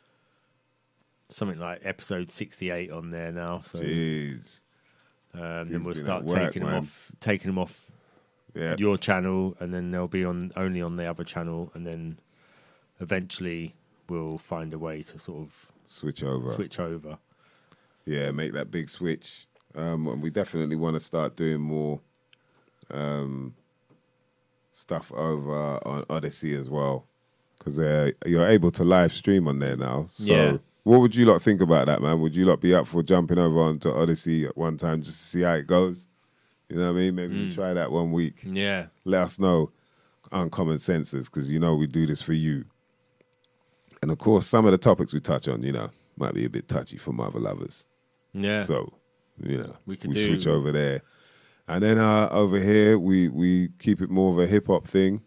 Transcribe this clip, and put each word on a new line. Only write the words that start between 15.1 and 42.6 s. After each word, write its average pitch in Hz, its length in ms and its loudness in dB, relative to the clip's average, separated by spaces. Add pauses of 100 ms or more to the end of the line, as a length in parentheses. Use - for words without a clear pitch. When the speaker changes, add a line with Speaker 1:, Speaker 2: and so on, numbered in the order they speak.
Speaker 1:
sort 80 240 -14
of 73 100 -18 (340)
Speaker 2:
Switch - 380 -10
over. 65 240 -6
Speaker 1:
switch - 320 -8
over. 82 380 -12 (880)
Speaker 2:
Yeah, 71 260 -4
make 71 220 -6
that 71 180 -8
big 82 180 -8
switch. - 560 -8 (300)
Um, 80 320 -4
and 67 140 -6
we 80 80 -6
definitely 80 460 -4
wanna 80 240 -2
start 78 360 -4
doing 80 240 -2
more, 76 400 -4 (880)
um, 69 640 -8 (1160)
stuff - 420 -10
over 73 760 -4
on 71 220 -6
Odyssey 73 460 -6
as 67 160 -8
well, 69 360 -4 (520)
'cause, 73 200 -6
uh, 76 340 2 (120)
you're 85 220 4
able 92 240 6
to 87 140 0
live 87 280 6
stream 95 360 2
on 69 100 0
there 67 180 -2
now. 65 320 -4
So 104 240 -2
Speaker 1:
Yeah. 76 240 4 (280)
Speaker 2:
what 120 160 10
would 120 160 6
you 120 100 8
lot 92 160 8
think 104 180 4
about 80 260 6
that, 73 140 2
man? 80 220 2
Would 80 140 0
you 92 100 4
lot 87 140 6
be 90 140 4
up 80 120 4
for 85 160 0
jumping 87 360 4
over 82 220 4
onto 80 300 0
Odyssey 80 560 0
at - 100 -10
one 80 220 -2
time 80 240 -2
just 78 180 -12
to - 60 -14
see 87 160 -4
how 85 120 2
it 73 120 -2
goes? 90 400 2 (640)
You 80 60 -8
know 87 160 0
what 87 60 0
I 90 40 2
mean? 92 120 0
Maybe 90 200 -6
we 101 160 -6
Speaker 1:
Mm. 87 40 -10
Speaker 2:
try 92 200 -4
that 82 180 -2
one 82 200 0
week. 82 320 -4
Speaker 1:
Yeah. 95 420 -4 (180)
Speaker 2:
Let 92 180 2
us - 160 -4
know 87 320 4 (600)
on 90 160 -2
Common 80 300 -2
Senses, 71 500 -4
'cause 69 220 -6
you 78 80 0
know 82 180 2
we 76 100 0
do 80 200 0
this 76 160 -4
for 80 120 -6
you. 78 300 -2 (1400)